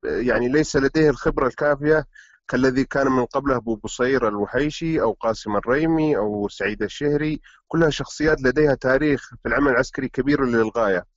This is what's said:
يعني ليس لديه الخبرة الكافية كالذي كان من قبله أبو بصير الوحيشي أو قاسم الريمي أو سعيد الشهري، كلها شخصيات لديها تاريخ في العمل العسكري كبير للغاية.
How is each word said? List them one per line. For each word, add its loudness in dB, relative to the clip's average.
يعني 0
ليس 0
لديه 2
الخبرة -2
الكافية 0
كالذي 2
كان -2
من 2
قبله -2
أبو -4
بصير 0
الوحيشي -2
أو 0
قاسم -4
الريمي 0
أو -2
سعيد -4
الشهري، -2
كلها 2
شخصيات -2
لديها 4
تاريخ 0
في -4
العمل 2
العسكري -2
كبير 0
للغاية. 0